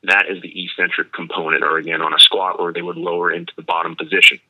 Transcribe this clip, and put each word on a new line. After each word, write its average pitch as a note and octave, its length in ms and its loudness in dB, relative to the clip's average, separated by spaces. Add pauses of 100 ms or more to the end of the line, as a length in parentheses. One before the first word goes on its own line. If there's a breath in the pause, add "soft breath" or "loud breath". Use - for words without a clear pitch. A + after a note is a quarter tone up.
that F#2+ 240 4
is F#2 140 -6
the F2+ 240 -10
eccentric F2 480 -2
component, E2 500 -2
or D#2 140 2
again, D#2+ 240 -2
on D#2 120 0
a D2+ 60 -2
squat F#2 400 4
where F2 140 -2
they F2 80 -4
would F2 160 -8
lower F2 340 0
into E2+ 240 -6
the - 60 -14
bottom E2 340 -2
position. - 440 2 (100)